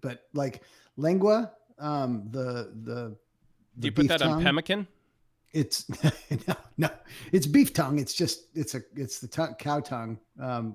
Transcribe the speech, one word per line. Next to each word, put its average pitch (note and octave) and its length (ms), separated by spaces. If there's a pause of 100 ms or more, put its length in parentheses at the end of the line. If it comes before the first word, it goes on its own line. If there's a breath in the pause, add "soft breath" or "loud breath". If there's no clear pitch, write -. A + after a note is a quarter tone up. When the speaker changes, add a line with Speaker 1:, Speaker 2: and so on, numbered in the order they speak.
Speaker 1:
but, B2 240 (100)
like, C#3 260 (360 soft breath)
lengua, F#3+ 560 (260)
um, C3 520
the, B2 420 (100)
the, A#2 320 (640)
Speaker 2:
Do A#2+ 100
you C#3 40
Speaker 1:
the - 0
Speaker 2:
put A#2+ 100
Speaker 1:
beef C#3 80
Speaker 2:
that E3 140
on E3 60
Speaker 1:
tongue. D#3 140
Speaker 2:
pemmican? E3+ 440 (680)
Speaker 1:
It's - 360
<laughs> - 580
no, F3+ 80 (220)
no, D#3 120 (420 loud breath)
it's F3+ 140
beef A3+ 260
tongue. D3 280
It's B2+ 160
just, - 400
it's D#3 180
a, B2 80 (140)
it's C3+ 240
the B2 80
tongue, D3+ 320
cow D3 200
tongue. A2+ 400 (220)
Um, A#2+ 340